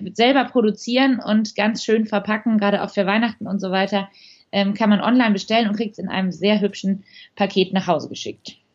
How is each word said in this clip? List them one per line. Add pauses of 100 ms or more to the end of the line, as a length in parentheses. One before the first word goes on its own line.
(140)
selber
produzieren
und
ganz
schön
verpacken,
gerade
auch
für
Weihnachten
und
so
weiter, (420)
ähm,
kann
man
online
bestellen
und
kriegt's
in
einem
sehr
hübschen (320)
Paket
nach
Hause
geschickt. (180)